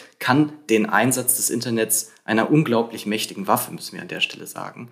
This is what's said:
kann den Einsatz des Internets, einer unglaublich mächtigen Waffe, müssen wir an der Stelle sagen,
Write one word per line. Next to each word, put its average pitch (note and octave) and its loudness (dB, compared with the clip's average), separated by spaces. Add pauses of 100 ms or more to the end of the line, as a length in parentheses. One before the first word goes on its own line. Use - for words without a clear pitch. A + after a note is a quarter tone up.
(180)
kann D3 4 (180)
den G#2+ 4
Einsatz A#2+ 2
des - -2
Internets, A2+ -2 (120)
einer A2 2
unglaublich A#2 2
mächtigen G#2 -4
Waffe, A2 0
müssen - -12
wir E2+ -10
an F2+ -12
der E2+ -6
Stelle - -6
sagen, - -12